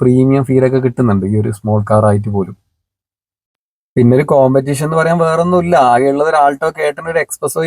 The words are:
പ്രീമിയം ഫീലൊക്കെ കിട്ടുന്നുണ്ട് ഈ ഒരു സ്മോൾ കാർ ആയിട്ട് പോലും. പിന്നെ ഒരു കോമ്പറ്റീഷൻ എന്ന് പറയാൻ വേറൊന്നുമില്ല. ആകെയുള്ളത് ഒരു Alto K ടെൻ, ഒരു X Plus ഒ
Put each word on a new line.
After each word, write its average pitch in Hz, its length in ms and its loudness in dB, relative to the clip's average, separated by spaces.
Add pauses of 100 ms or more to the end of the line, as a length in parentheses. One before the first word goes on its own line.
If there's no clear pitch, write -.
പ്രീമിയം 131 480 2
ഫീലൊക്കെ 131 360 2
കിട്ടുന്നുണ്ട് 113 460 -2
ഈ - 100 -2
ഒരു 113 180 -4
സ്മോൾ 107 200 -2 (120)
കാർ 107 180 2
ആയിട്ട് 104 260 -2
പോലും. 95 200 -6 (1400)
പിന്നെ 120 220 4
ഒരു 143 160 0
കോമ്പറ്റീഷൻ 135 540 0
എന്ന് 160 140 -4
പറയാൻ 165 220 0
വേറൊന്നുമില്ല. 170 520 0 (180)
ആകെയുള്ളത് 139 400 0
ഒരു 156 120 2
Alto 143 300 -2
K 151 220 -2
ടെൻ, 160 160 -16
ഒരു 165 140 0
X - 140 -16
Plus 143 200 -6
ഒ - 60 -4